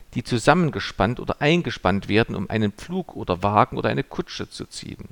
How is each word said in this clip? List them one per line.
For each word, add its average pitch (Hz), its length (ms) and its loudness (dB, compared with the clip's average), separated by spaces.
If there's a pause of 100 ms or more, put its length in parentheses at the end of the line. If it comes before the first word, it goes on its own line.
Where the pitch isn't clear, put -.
(140)
die 127 80 -2
zusammengespannt 120 960 2
oder - 220 -6
eingespannt 123 680 0
werden, 104 280 2
um 95 120 -4
einen 107 240 0
Pflug - 440 -8
oder 90 260 -2
Wagen 107 340 4
oder 113 120 0
eine 131 160 0
Kutsche - 440 -10
zu - 180 -12
ziehen. - 460 -14